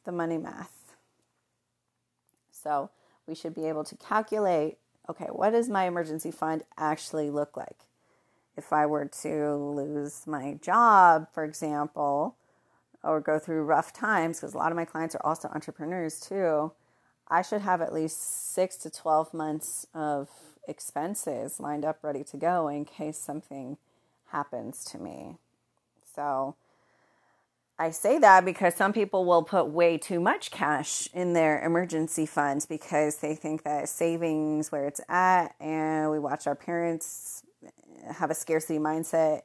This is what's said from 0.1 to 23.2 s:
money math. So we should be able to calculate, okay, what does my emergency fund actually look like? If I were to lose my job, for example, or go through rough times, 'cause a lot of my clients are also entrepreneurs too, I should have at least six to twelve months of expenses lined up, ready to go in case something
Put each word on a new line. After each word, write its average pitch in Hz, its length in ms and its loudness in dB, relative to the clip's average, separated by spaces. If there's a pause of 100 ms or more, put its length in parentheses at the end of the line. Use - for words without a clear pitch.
money 165 260 -2
math. - 560 -14 (1600)
So 147 400 -4 (360)
we 160 80 -8
should 160 200 -10
be 156 120 -4
able 156 180 -2
to - 120 -16
calculate, 202 840 0 (320)
okay, 165 160 -10
what - 240 0
does 233 180 2
my 196 160 0
emergency 170 460 -4
fund 160 340 -2 (140)
actually 151 520 -2
look 147 260 -2
like? - 280 -14 (720)
If - 160 -8
I 151 140 4
were 147 180 0 (180)
to 151 320 0
lose 143 720 -6
my 143 280 -6
job, 180 800 8
for 160 120 -6
example, 151 880 -2 (680)
or 156 180 0
go 156 180 2
through 156 240 -2
rough 151 300 2
times, 175 480 0
'cause - 140 -10
a - 40 -8
lot 160 140 0
of 170 40 -4
my 170 80 -2
clients 160 300 -6
are - 100 -6
also - 240 -2
entrepreneurs 160 720 -6
too, 160 520 0 (560)
I 175 140 2
should 208 180 -4
have 185 200 2
at 165 120 -2
least - 600 -4
six 185 260 0
to 160 120 -12
twelve 156 440 0
months 156 600 -6
of 147 360 -2 (360)
expenses 151 920 -6
lined 147 240 -4
up, 156 180 -2
ready 143 220 -6
to - 120 -16
go 160 320 0
in 147 160 -6
case 151 340 -10
something 143 600 -10 (480)